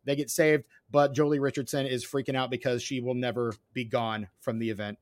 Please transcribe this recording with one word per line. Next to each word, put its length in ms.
They 100
get 160
saved, 320
but 220
Jolie 280
Richardson 460
is 200
freaking 300
out 140
because 340
she 160
will 140
never 380
be 120
gone 440
from 200
the 100
Event 320